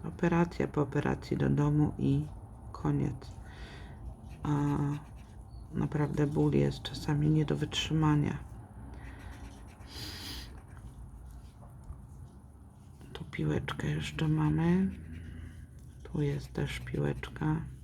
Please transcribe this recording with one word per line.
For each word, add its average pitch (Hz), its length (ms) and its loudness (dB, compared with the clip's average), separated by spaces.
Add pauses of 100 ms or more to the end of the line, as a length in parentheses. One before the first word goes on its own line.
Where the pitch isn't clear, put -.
Operacja 170 600 4
po 147 140 2
operacji 139 560 2
do 139 120 4
domu 147 500 6
i 139 260 4 (460)
koniec. 139 600 0 (1120)
A 143 340 2 (960)
naprawdę 147 540 2
ból 151 260 4
jest 139 280 4
czasami 147 480 2
nie 156 160 6
do 147 100 2
wytrzymania. 151 840 2 (4000)
Tu - 100 -10
piłeczkę - 640 0
jeszcze 76 400 0
mamy. 160 640 4 (1120)
Tu - 180 -2
jest 143 320 -2
też - 260 -2
piłeczka. - 840 0 (180)